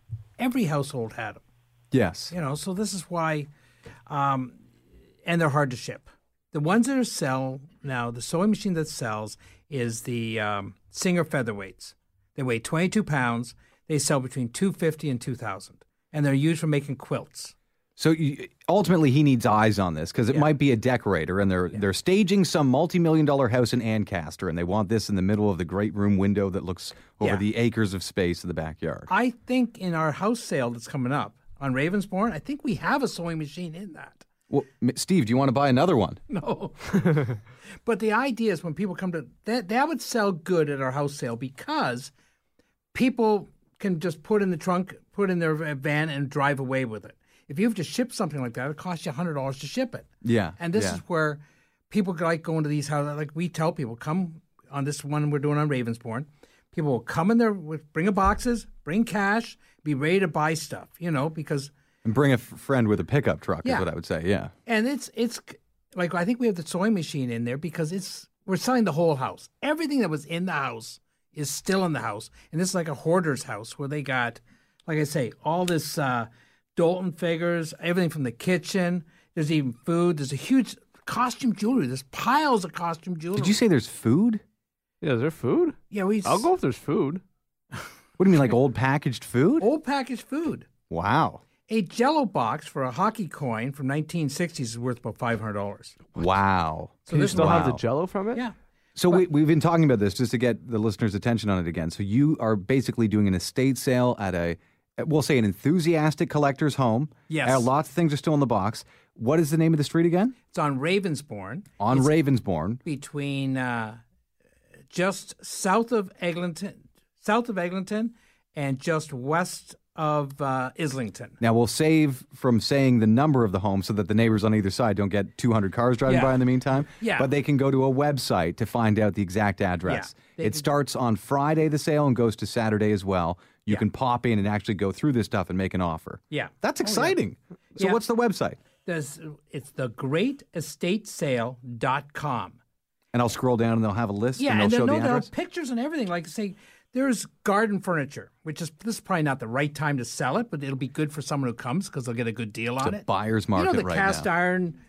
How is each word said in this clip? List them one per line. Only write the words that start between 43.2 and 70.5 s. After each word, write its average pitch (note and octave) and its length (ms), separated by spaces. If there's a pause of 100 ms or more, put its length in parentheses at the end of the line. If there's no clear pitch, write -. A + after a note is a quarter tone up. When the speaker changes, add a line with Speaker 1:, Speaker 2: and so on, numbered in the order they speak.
Speaker 1:
can F#3 220
just E3 240
put G#3+ 180
in F#3+ 100
the E3+ 60
trunk, F#3 380 (160)
put G3+ 180
in F3+ 100
their D#3+ 140
v-, D3+ 200
van, D3 340
and C#3+ 220
drive C#3 320
away C3 240
with G#2+ 180
it. - 120 (340)
If D3 100
you G#3 60
have A#3 100
to F#3 80
ship - 300
something D3+ 280
like A#2+ 120
that, C3+ 180
it D3 60
costs F3 280
you E3 60
a - 40
hundred E3+ 180
dollars C3+ 260
to D3 80
ship B3 280
it. - 100 (180)
Speaker 2:
Yeah, G#2+ 360
Speaker 1:
And E3+ 120
this G3+ 140
Speaker 2:
yeah. F3 100
Speaker 1:
is F3+ 120
where D#3 320 (500)
people F#3+ 300
like E3 240
going D#3+ 200
to D3 60
these D3 180
houses. D3 300
Like, D3 180
we E3+ 140
tell D#3+ 240
people, A#2 240
"Come E3 440 (300)
on C#3 140
this D3 180
one D3 280
we're D3 80
doing D3 180
on D3+ 100
Ravensbourne." A#2+ 580 (500)
People D3+ 160
will A#2 80
come E3 320
in A#3 80
there A3+ 120
with, D#3+ 420
bring E3 140
a G#3+ 40
boxes, G#3 560 (160)
bring F#3+ 200
cash, G#3 540 (260)
be D3 120
ready D#3 240
to F#3+ 80
buy D#3 260
stuff, A2 340 (120)
you E3+ 100
know, C#3+ 180
because D3+ 440 (340)
Speaker 2:
And A2+ 80
bring C#3 180
a B2+ 40
f-, A2+ 60
friend - 460
with G#2 120
a F#2 40
pickup A2 380
truck E2 240
is B3+ 60
Speaker 1:
Yeah. A#3+ 80
Speaker 2:
what F2 100
I D#2+ 60
would E2+ 100
say, D#2+ 180
yeah. G2 260 (180)
Speaker 1:
And A3+ 200
it's, C#4 280
it's A#3 220 (120)
c-, - 80 (380)
like, F3 180
I F3 120
think A#3+ 140
we B3 60
have G#3 100
the E3+ 100
sewing G3+ 280
machine D3 380
in A#2 120
there A#2+ 140
because D#3+ 340
it's, - 360 (180)
we're F#3+ 100
selling B3 280
the F#3 80
whole D#3+ 240
house. A#2+ 340 (140)
Everything D4 380
that F3 100
was D3 140
in E3+ 200
the F#3 60